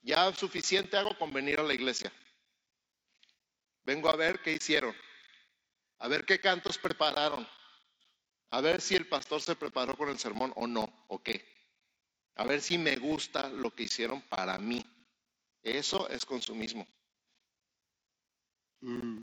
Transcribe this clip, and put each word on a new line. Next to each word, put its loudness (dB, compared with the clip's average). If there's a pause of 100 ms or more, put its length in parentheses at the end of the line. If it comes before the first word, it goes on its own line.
Ya 4
suficiente 0
hago 2
con -4
venir 2
a 2
la 2
iglesia. 0 (1700)
Vengo 2
a 6
ver 2
qué 0
hicieron. 2 (1040)
A -6
ver 0
qué 6
cantos 2
prepararon. 2 (1040)
A 0
ver 4
si 0
el 2
pastor 0
se -2
preparó -2
con -2
el -4
sermón -4
o -4
no, -4
o -8
qué. -6 (920)
A -2
ver 2
si 0
me 2
gusta -2
lo -4
que -6
hicieron -2
para -4
mí. -4 (760)
Eso -2
es -6
consumismo. -6 (1900)
Mm. -6